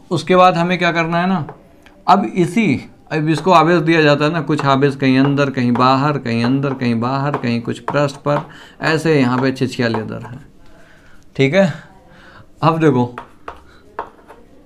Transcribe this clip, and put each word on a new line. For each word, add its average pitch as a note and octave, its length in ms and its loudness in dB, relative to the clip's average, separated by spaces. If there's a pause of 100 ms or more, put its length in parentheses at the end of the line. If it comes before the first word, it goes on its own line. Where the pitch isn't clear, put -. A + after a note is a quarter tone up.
(120)
उसके F3+ 240 0
बाद F3+ 200 6
हमें F3 220 0
क्या E3+ 140 0
करना E3+ 300 -2
है F3+ 60 -2
ना, F3 200 -2 (600)
अब G3+ 180 4 (100)
इसी, F3 540 0 (220)
अब D#3 180 -2
इसको E3 220 0
आवेश E3+ 300 4
दिया D#3+ 200 2
जाता D3 240 4
है D#3 80 0
ना, E3+ 80 -4
कुछ D3+ 240 -2
आवेश C3+ 300 2
कहीं C3 240 2
अंदर, C#3 300 2
कहीं B2 220 -2
बाहर, C3 460 2
कहीं A#2 260 -4
अंदर, C3+ 300 -2
कहीं A#2+ 260 -2
बाहर, C3+ 320 -4
कहीं A#2+ 300 -4
कुछ A#2 180 -8
पृष्ठ C#3+ 360 -2
पर, D3 220 -4 (440)
ऐसे D#3 380 2
यहाँ B2+ 220 2
पे C3 100 0
छिछिया B2+ 360 -4
लेदर A2+ 380 -6
है, A#2 140 -16 (960)
ठीक C3+ 180 0
है। F#3 200 2 (920)
अब D#3+ 160 4
देखो, B2+ 360 2 (1500)